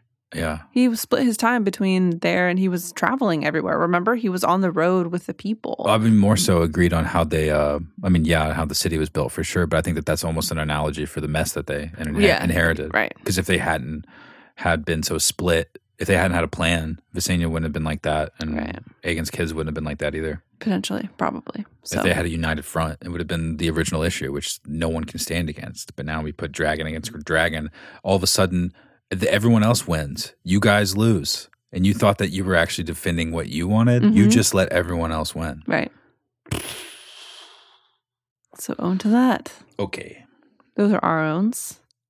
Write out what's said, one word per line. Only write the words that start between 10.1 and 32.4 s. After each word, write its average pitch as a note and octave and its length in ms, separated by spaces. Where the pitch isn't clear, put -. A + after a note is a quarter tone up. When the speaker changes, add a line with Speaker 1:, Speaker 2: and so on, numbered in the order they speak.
Speaker 1:
almost D#2+ 280
an D#2+ 80
analogy D2+ 480
for - 120
the D2+ 80
mess D#2 260
that D2+ 120
they D2+ 320
inhe- D#2 240
Speaker 2:
Yeah, D3 220
Speaker 1:
inherited. E2 500
Speaker 2:
right. - 180
Speaker 1:
'Cause F2+ 140
if F2 80
they F#2 100
hadn't D#2 480
had E2 320
been D#2+ 160
so D#2+ 160
split, E2 640
if F2+ 100
they G2 80
hadn't F2+ 200
had E2+ 80
a D#2+ 40
plan, E2 520
Visenya F2 320
wouldn't E2 180
have D2+ 80
been D#2 100
like D#2 200
that, D2+ 360
and D#2 160
Speaker 2:
Right. D2+ 240
Speaker 1:
Aegon's E2 280
kids D#2+ 200
wouldn't D#2 180
have D2+ 40
been D#2 100
like D2 140
that D2 160
either. D#2 300
Speaker 2:
Potentially, G3 580
probably. - 480
So. - 140
Speaker 1:
If - 60
they F2+ 100
had E2 120
a E2+ 40
united D#2+ 360
front, D#2+ 360
it F2+ 80
would E2+ 100
have E2 80
been E2 300
the E2 140
original D#2+ 320
issue, E2 280
which - 360
no E2 220
one E2 160
can - 140
stand E2 300
against. - 460
But C#2 100
now D#2 160
we D2+ 120
put D#2+ 180
dragon D#2 340
against D#2 260
dragon. D#2+ 460
All F#2+ 120
of F2+ 80
a - 40
sudden, F2+ 460
th-, F#2 200
everyone G#2+ 320
else A2+ 240
wins. D2+ 460
You F#2 180
guys G#2 360
lose. G#2 520
And F#2 140
you G2+ 80
thought G2+ 260
that G2 100
you F#2 160